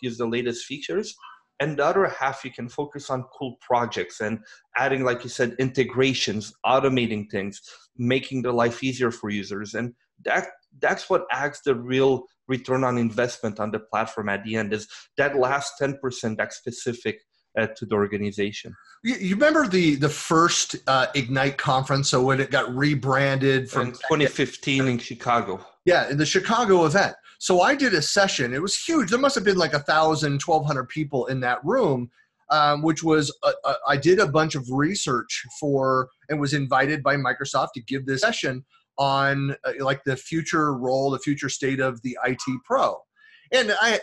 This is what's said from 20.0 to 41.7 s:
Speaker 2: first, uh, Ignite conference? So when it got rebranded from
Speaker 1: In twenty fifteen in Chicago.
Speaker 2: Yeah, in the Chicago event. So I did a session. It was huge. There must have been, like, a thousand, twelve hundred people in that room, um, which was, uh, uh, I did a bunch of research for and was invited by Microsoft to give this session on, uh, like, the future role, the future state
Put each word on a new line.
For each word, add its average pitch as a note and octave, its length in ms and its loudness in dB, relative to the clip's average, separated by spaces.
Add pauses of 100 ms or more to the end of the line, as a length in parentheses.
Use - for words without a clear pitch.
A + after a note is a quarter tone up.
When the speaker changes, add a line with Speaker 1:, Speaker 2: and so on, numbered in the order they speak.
Speaker 2:
first, E3 680 2 (100)
uh, C3 280 4
Ignite C3+ 440 0
conference? C3+ 500 0
So B2+ 140 4
when C3 180 2
it C3+ 100 -2
got B2 240 0
rebranded C3+ 920 2
from B2+ 200 -2
Speaker 1:
In A#2+ 60 -10 (140)
twenty D3+ 180 4
fifteen C3+ 600 -2
in B2 120 0
Chicago. A#2 640 -2 (200)
Speaker 2:
Yeah, D#3+ 240 4
in C#3 100 -2
the D3+ 80 2
Chicago F#3+ 600 4
event. D#3 280 2 (260)
So F3+ 220 4
I A#3+ 120 4
did C#4 200 2
a D#3 80 2
session. D3 520 0
It C#3+ 80 -2
was - 180 -2
huge. D4 300 0
There A#3+ 80 2
must C4+ 160 2
have A3 80 0
been, F#3+ 160 -2
like, D#3 160 2
a C#3+ 60 0
thousand, D#3 580 2
twelve D3+ 260 0
hundred C3+ 240 -2
people C#3+ 380 -4
in C3 140 -4
that B2 240 -2
room, D3 460 0 (400)
um, D3 320 4
which D#3+ 200 0
was, D#3 400 2
uh, C#3+ 100 2 (120)
uh, C3+ 100 0 (140)
I C#3+ 80 4
did F3 240 4
a F#3+ 80 4
bunch D#3 260 2
of B2+ 160 -6
research C#3 720 -2 (140)
for C3 500 0 (200)
and D3+ 120 -2
was C#3+ 140 0
invited C#3 480 0
by C#3+ 140 2
Microsoft C3 580 -2
to B2 80 -10
give C3 240 -6
this C3+ 140 -2
session D3 440 -2 (340)
on, C#3 640 2
uh, C3 160 -2
like, C3+ 240 -2
the C3+ 120 0
future D#3 580 -2
role, C3 360 0
the C3 80 -2
future C#3+ 300 -4
state C3+ 320 -2